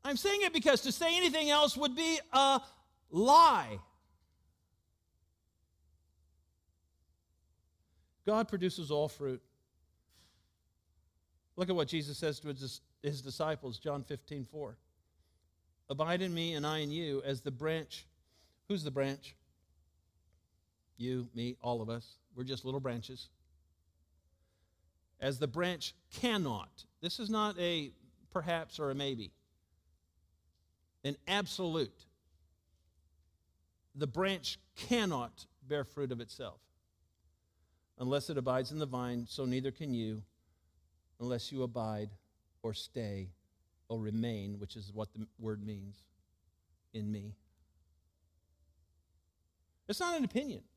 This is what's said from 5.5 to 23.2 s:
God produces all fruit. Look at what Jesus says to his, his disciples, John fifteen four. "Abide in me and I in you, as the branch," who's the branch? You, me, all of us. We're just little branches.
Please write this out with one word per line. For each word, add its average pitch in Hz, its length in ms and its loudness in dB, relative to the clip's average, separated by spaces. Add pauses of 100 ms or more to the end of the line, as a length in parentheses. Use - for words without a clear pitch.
God 214 180 4
produces 175 440 0
all 151 160 4
fruit. 131 340 -4 (2250)
Look 180 120 0
at 185 80 2
what 151 120 2
Jesus 147 280 -4
says 151 260 -4
to 151 80 -6
his, 135 320 -8 (200)
his 143 220 -4
disciples, 139 560 -4
John 143 240 -4
fifteen 139 420 -10
four. 143 320 -10 (1120)
"Abide 160 320 0
in 185 100 0
me 165 220 -2
and 147 100 -2
I 156 140 0
in 147 140 -2
you, 151 340 -2
as 135 160 -2
the 143 80 -6
branch," 156 560 -4 (640)
who's 185 160 -2
the 147 80 -4
branch? 139 440 -2 (1600)
You, 123 380 -4
me, 120 260 -6
all 120 220 -2
of 110 80 -6
us. 117 280 -8 (180)
We're 127 80 -8
just 127 220 -6
little 131 140 -4
branches. 127 500 -6 (1900)